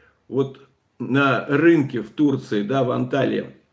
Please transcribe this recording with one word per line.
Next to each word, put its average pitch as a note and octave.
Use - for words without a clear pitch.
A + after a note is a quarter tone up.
Вот C3+
на B2+
рынке D3
в -
Турции, C3
да, C3
в B2
Анталии B2